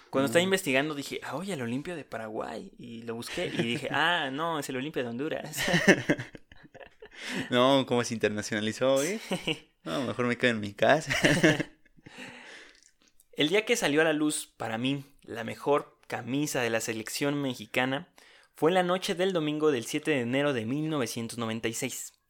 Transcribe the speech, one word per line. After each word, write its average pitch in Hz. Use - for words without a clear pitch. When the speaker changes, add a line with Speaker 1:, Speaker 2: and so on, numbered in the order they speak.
Speaker 1:
Cuando 135
estaba 139
Speaker 2:
no. 180
Speaker 1:
investigando 151
dije, 139
"Ah, 127
oye, 196
el 131
Olimpia 139
de 135
Paraguay", 110
y 117
lo 117
busqué 120
y 143
dije, 120
Speaker 2:
<laughs> 131
Speaker 1:
"Ah, 151
no, 160
es 143
el 131
Olimpia 139
de 120
Honduras". 147
Speaker 2:
<laughs> -
No, 127
¿cómo 120
se 117
internacionalizó, 110
eh? 196
Speaker 1:
<laughs> -
Speaker 2:
No, 156
mejor 113
me 120
quedo 123
en 110
mi 101
casa. 135
<laughs> -
Speaker 1:
El 147
día 208
que 240
salió 156
a 160
la 160
luz, 151
para 113
mí, 139
la 113
mejor 143
camisa 131
de 117
la 113
selección 143
mexicana 131
fue 160
la 185
noche 180
del 185
domingo 151
del 120
siete 151
de 143
enero 135
de 113
mil 151
novecientos 117
noventa 113
y 117
seis, -